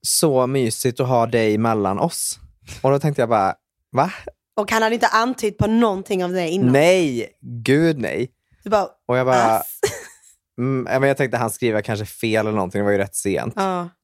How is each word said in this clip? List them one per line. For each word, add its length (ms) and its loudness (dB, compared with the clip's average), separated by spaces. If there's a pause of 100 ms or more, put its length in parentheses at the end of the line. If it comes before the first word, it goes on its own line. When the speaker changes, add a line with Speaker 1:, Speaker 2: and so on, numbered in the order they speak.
Speaker 1:
Så 440 2
mysigt 540 -2
att 80 0
ha 180 2
dig 320 2
mellan 400 0
oss." 400 -4 (440)
Och 80 2
då 80 2
tänkte 240 -2
jag 60 0
bara, 260 2 (380)
"Va?" 180 0 (460)
Speaker 2:
Och 140 -4
han 120 2
hade 120 2
inte 140 0
antytt 500 -2
på 80 0
någonting 580 0
av 80 -4
det 160 -2
innan? 240 2
Speaker 1:
Nej, 560 4 (120)
gud 580 0
nej. 320 -4 (340)
Speaker 2:
Du 60 -8
bara, 160 2 (220)
Speaker 1:
Och 100 2
jag 80 0
bara, 160 4 (160)
Speaker 2:
"Ass." 220 -8 (360)
<laughs> 420 -20
Speaker 1:
mm, 340 -2
ja, 80 2
men 80 4
jag 80 2
tänkte, 220 -2
han 120 -2
skriver 320 -2
kanske 240 -6
fel 400 -2
eller 100 0
någonting, 220 -2
det 60 0
var 80 2
ju 60 4
rätt 180 -2
sent. 400 -2
Speaker 2:
Ja. 320 -4 (160)